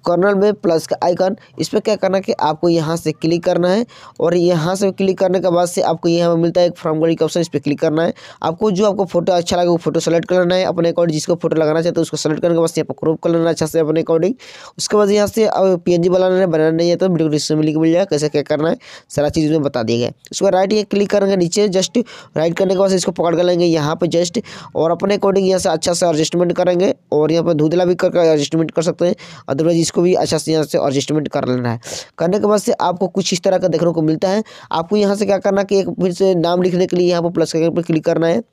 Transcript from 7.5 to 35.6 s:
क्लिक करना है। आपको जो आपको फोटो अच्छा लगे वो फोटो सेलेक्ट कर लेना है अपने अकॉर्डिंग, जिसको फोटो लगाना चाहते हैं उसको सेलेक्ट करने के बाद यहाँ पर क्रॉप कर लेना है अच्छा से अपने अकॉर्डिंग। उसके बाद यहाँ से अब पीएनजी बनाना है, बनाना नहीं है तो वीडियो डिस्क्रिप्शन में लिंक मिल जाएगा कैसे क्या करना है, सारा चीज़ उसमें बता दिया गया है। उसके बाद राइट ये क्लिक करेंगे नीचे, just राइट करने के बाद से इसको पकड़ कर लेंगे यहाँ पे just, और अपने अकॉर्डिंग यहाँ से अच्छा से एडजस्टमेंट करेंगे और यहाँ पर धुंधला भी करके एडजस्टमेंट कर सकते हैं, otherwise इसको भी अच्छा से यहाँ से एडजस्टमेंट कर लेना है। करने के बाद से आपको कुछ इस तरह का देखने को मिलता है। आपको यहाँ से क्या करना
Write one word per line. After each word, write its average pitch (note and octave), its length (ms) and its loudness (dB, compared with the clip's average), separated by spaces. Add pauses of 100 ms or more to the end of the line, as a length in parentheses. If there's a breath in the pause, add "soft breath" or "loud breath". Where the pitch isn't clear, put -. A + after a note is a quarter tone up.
क्लिक D3 200 -4
करना D#3+ 240 0
है। E3+ 100 -2 (300 loud breath)
आपको E3+ 280 -2
जो F#3 140 0
आपको G3 200 0
फोटो F3 280 0
अच्छा F3 240 0
लगे F3 100 2
वो E3+ 100 2
फोटो E3 220 -2
सेलेक्ट E3 280 0
कर F3+ 120 2
लेना F3+ 160 2
है F#3 80 0
अपने E3+ 260 0
अकॉर्डिंग, E3+ 240 0
जिसको D#3 220 -2
फोटो E3 200 -2
लगाना D#3 260 2
चाहते E3+ 180 -2
हैं - 20 0
उसको D#3 160 -4
सेलेक्ट D#3 240 -2
करने E3+ 140 2
के E3 40 2
बाद D#3+ 180 0
यहाँ D#3 80 -2
पर E3+ 140 -10
क्रॉप D#3 240 -2
कर E3+ 60 0
लेना E3 140 2
है E3+ 60 2
अच्छा D#3 160 -2
से D#3 140 -2
अपने D#3 220 0
अकॉर्डिंग। E3 320 0 (440 loud breath)
उसके - 200 -2
बाद G#3 140 2
यहाँ G#3 160 2
से G#3+ 200 0
अब F#3 380 2
पीएनजी F3 240 2
बनाना F#3 260 2
है, F#3+ 100 2
बनाना D#3+ 260 2
नहीं E3+ 180 0
है F3 60 2
तो F#3 140 0
वीडियो D#3+ 200 0
डिस्क्रिप्शन D3+ 300 0
में D#3 60 2
लिंक D#3 120 0
मिल E3 140 2
जाएगा F3+ 140 2
कैसे D3+ 240 -2
क्या D3 140 0
करना D3+ 260 0
है, - 80 -2 (320 loud breath)
सारा D3 200 -2
चीज़ D#3 160 0
उसमें D3+ 180 0
बता C3 200 -2
दिया A#2 140 0
गया A#2+ 100 0
है। - 60 -6 (180)
उसके - 140 -4
बाद F#3 100 2
राइट G3 180 2
ये G#3+ 120 2
क्लिक G3+ 240 0
करेंगे G3 260 2
नीचे, F#3+ 340 0
just F#3+ 340 0 (340 loud breath)
राइट E3 200 0
करने F#3+ 160 2
के F#3 60 0
बाद G3 100 4
से F#3+ 60 2
इसको F3 160 -2
पकड़ E3+ 240 -2
कर F3 80 0
लेंगे F3+ 220 2
यहाँ D#3+ 300 0
पे E3+ 140 -2
just, E3+ 320 -2 (340 loud breath)
और D#3+ 160 2
अपने G3 240 0
अकॉर्डिंग G3 320 2
यहाँ F#3 120 2
से F3+ 100 -2
अच्छा E3 240 -2
से E3+ 140 0
एडजस्टमेंट E3+ 500 0
करेंगे F3+ 360 0 (180)
और D3+ 200 2
यहाँ E3 140 0
पर E3+ 80 0
धुंधला D#3+ 320 2
भी F3 100 2
करके E3+ 320 2
एडजस्टमेंट D#3 440 0
कर E3 100 -2
सकते E3+ 260 -2
हैं, F#3+ 80 0 (340 loud breath)
otherwise E3 400 0
इसको - 120 -2
भी F3+ 120 4
अच्छा D#3 240 0
से D#3 140 -4
यहाँ D#3 120 0
से C#3+ 140 -4
एडजस्टमेंट C#3+ 500 -2
कर C3+ 200 -4
लेना B2 240 -2
है। A2+ 80 -6 (380 loud breath)
करने F3+ 220 0
के G#3 80 0
बाद G#3 120 2
से A3 120 -2 (100)
आपको F3+ 260 -2
कुछ F#3 260 -4
इस F3 100 -4
तरह F#3+ 140 2
का F#3 100 0
देखने E3 240 0
को D#3+ 100 -2
मिलता D#3+ 280 0
है। G#3+ 140 0 (280 loud breath)
आपको F3 260 -2
यहाँ G3+ 180 2
से G3+ 100 -2
क्या G3 120 0
करना G3 240 0